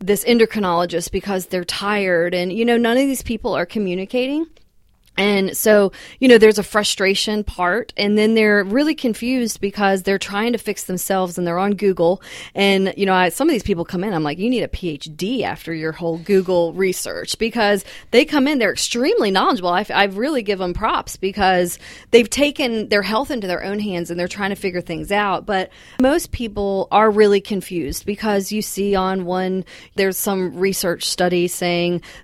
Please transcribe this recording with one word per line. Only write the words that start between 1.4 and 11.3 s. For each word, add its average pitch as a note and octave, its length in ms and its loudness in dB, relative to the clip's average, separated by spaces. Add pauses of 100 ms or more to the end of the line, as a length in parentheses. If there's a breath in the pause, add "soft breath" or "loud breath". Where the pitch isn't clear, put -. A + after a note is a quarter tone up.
they're F3+ 180 -4
tired. F#3 680 -2
And, F3+ 180 -2
you A3+ 120 0
know, A#3+ 120 4
none A#3 200 2
of C4+ 80 4
these C4+ 180 -2
people A3 320 -4
are C3+ 120 -2
communicating. B3 800 -4 (680)
And G3 380 2
so, G#3 380 4 (260 loud breath)
you C4 100 4
know, A#3 100 10
there's G#3+ 200 8
a G3+ 40 -2
frustration G#3 800 0
part, F3+ 520 -4
and G#3 200 2
then G#3+ 180 4
they're G#3 300 4
really C#4 300 2
confused A#3+ 640 -2
because G3 420 0
they're G3 180 0
trying G#3+ 320 -2
to A3 60 -2
fix - 260 -8
themselves, F#3 520 -2